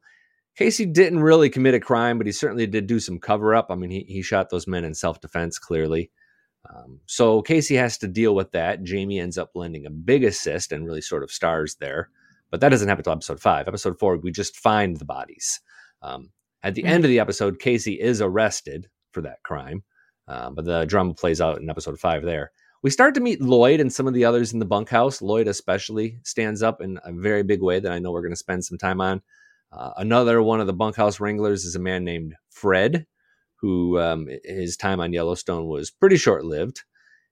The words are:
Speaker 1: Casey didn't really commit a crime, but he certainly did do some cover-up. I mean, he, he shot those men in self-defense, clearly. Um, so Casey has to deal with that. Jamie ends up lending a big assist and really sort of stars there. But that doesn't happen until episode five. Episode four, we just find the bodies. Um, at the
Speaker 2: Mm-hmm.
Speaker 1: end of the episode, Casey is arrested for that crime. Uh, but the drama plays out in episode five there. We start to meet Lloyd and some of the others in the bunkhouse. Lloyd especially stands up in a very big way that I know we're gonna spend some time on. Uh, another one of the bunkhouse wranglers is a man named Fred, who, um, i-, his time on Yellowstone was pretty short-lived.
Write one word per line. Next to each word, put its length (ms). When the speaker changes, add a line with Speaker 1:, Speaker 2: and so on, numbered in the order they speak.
Speaker 1:
Casey 300
didn't 340
really 280
commit 260
a 60
crime, 380
but 80
he 60
certainly 340
did 200
do 140
some 180
cover-up. 520
I 40
mean, 160
he, 160
he 160
shot 280
those 160
men 180
in 100
self-defense, 640
clearly. 520
Um, 340
so 360
Casey 340
has 220
to 100
deal 260
with 180
that. 300
Jamie 360
ends 200
up 160
lending 320
a 40
big 340
assist 480
and 140
really 140
sort 240
of 80
stars 480
there. 300
But 100
that 80
doesn't 200
happen 120
until 140
episode 260
five. 260
Episode 320
four, 200
we 120
just 260
find 420
the 80
bodies. 540
Um, 280
at 120
the 80
Speaker 2:
Mm-hmm. 100
Speaker 1:
end 120
of 40
the 100
episode, 400
Casey 400
is 220
arrested 680
for 100
that 200
crime. 400
Uh, 220
but 160
the 180
drama 300
plays 260
out 200
in 100
episode 280
five 240
there. 300
We 80
start 240
to 60
meet 200
Lloyd 400
and 120
some 140
of 80
the 120
others 260
in 80
the 60
bunkhouse. 560
Lloyd 260
especially 760
stands 380
up 180
in 240
a 80
very 300
big 200
way 180
that 100
I 80
know 140
we're 100
gonna 140
spend 280
some 140
time 220
on. 220
Uh, 240
another 460
one 180
of 80
the 60
bunkhouse 440
wranglers 460
is 100
a 60
man 240
named 300
Fred, 560
who, 420
um, 320
i-, 140
his 320
time 240
on 140
Yellowstone 520
was 240
pretty 260
short-lived. 680